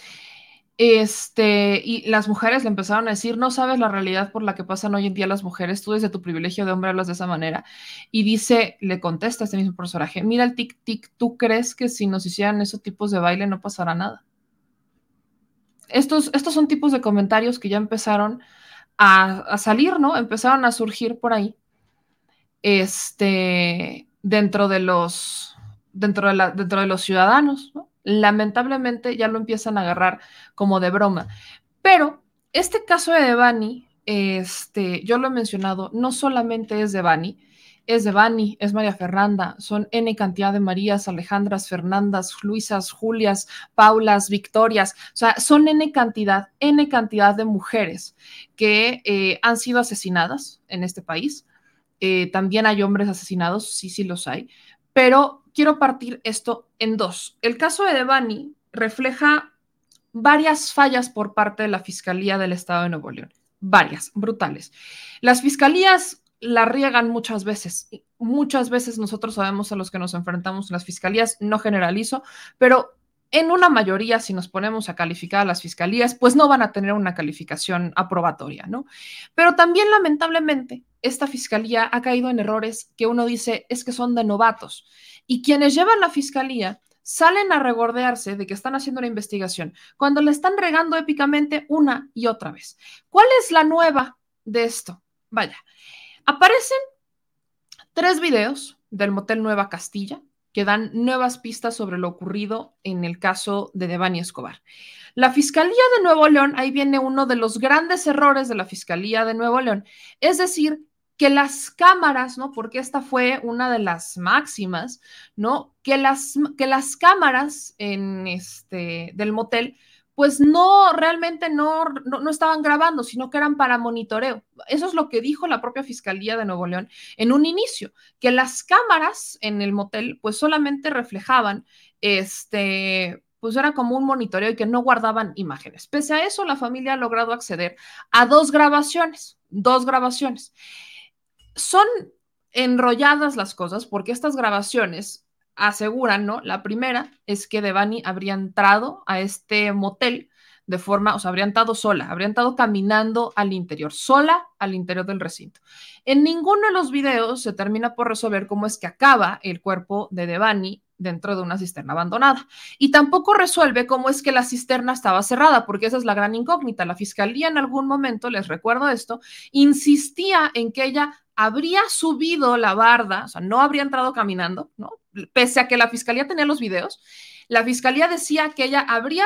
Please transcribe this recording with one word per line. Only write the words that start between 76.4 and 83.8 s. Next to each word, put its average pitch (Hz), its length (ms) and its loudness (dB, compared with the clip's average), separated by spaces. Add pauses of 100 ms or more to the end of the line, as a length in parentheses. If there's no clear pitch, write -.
van 269 140 4
a 208 100 -2
tener 196 220 -2
una 190 200 -2
calificación 165 800 -6
aprobatoria, 170 720 -4
¿no? 240 200 -10 (480)
Pero 339 200 6
también, 349 360 6
lamentablemente, 311 920 0 (200)
esta 254 240 -2
fiscalía 226 640 -2
ha 240 100 -2
caído 247 280 -2
en 240 100 0
errores 220 560 -4
que 226 100 -2
uno 240 200 0
dice, 233 420 -4
"Es 247 160 -8